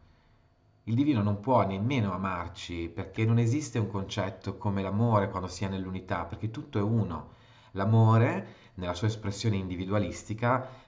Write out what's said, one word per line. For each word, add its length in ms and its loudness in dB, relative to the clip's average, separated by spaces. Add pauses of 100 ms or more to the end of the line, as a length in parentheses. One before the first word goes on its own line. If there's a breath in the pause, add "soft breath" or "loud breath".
(880 soft breath)
Il 80 0
divino 260 4
non 200 0
può 240 4
nemmeno 480 0
amarci, 760 -6
perché 380 -4
non 140 4
esiste 380 0
un 120 0
concetto 680 -6
come 260 -2
l'amore 480 2
quando 200 -4
si 160 -6
è 20 -2
nell'unità, 560 -4
perché 260 -6
tutto 300 -6
è 20 2
uno. 500 0 (400 loud breath)
L'amore, 1040 4
nella 180 -4
sua 140 -2
espressione 500 -2
individualistica, 1120 -2 (180 loud breath)